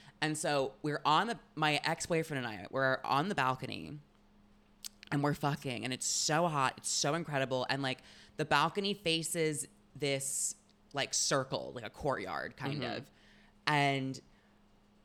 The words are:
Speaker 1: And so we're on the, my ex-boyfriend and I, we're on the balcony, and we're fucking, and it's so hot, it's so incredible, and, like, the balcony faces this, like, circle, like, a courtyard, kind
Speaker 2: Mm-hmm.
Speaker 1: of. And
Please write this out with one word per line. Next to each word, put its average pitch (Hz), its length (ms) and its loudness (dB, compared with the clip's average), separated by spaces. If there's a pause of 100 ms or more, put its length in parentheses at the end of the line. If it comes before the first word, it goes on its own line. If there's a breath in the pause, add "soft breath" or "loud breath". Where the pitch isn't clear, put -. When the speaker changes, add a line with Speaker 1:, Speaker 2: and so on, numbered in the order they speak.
(200 loud breath)
Speaker 1:
And 151 180 0
so 143 340 2 (100)
we're 147 220 -2
on 156 220 6
the, 233 120 -4 (180)
my 151 280 2
ex-boyfriend 160 600 0
and 113 100 -6
I, 95 160 -10
we're 131 320 2
on 143 280 2
the 202 40 -2
balcony, 127 640 -2 (1120)
and 143 100 2
we're 147 120 2
fucking, 139 500 -2
and 127 80 -4
it's 127 140 -4
so 160 420 2
hot, 143 300 2
it's - 120 -6
so 147 240 2
incredible, 135 560 0
and, 135 100 0
like, 131 180 -2 (400 loud breath)
the 156 60 -2
balcony 165 480 2
faces 165 760 0 (280)
this, 135 600 -2 (380)
like, 135 220 -2
circle, 131 600 0
like, 117 120 -8
a 104 40 -10
courtyard, 90 640 -4
kind 139 260 -4
Speaker 2:
Mm-hmm. - 140 -4
Speaker 1:
of. 123 140 -10 (580 soft breath)
And 139 520 2 (840 soft breath)